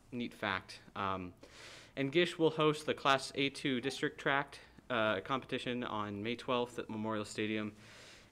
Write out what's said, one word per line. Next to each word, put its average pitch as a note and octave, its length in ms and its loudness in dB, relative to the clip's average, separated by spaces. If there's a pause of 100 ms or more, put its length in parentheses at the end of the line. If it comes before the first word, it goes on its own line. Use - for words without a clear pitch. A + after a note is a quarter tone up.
(120)
neat A#2+ 200 -4
fact. F#2+ 480 -2 (140)
Um, F#2+ 380 -2 (640)
and C3+ 160 0
GISH F3 260 2
will D#3+ 120 6
host D3+ 360 4
the B2 80 2
Class C#3 400 4
A C#3 160 2
two C3 300 0
district C#3 380 -2
track, C#3+ 400 0 (300)
uh, A2 320 2
competition B2 640 -2
on G#2 380 -4
May A#2 140 -2
twelfth B2 420 0
at - 100 -6
Memorial G#2+ 380 -2
Stadium, G#2+ 460 -2 (600)